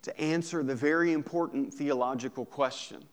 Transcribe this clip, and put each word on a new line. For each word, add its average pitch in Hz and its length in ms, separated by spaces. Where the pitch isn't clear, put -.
to - 180
answer 165 420
the 135 140
very 160 380
important 147 600
theological 127 680
question - 680